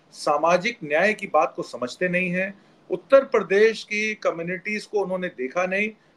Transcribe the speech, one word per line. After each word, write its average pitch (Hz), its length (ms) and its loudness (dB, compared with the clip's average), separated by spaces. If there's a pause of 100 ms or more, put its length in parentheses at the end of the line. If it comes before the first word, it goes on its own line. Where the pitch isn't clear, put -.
(120)
सामाजिक 175 720 0
न्याय 170 300 2
की 202 120 -10
बात 160 300 2
को 175 60 -8
समझते - 460 -6
नहीं 180 220 -2
हैं। 190 320 -6 (280)
उत्तर 269 340 4
प्रदेश 214 600 2
की 214 300 -4
communities 180 720 -6
को 202 140 -2
उन्होंने 185 280 -4
देखा 170 380 -4
नहीं। 202 240 -2 (260)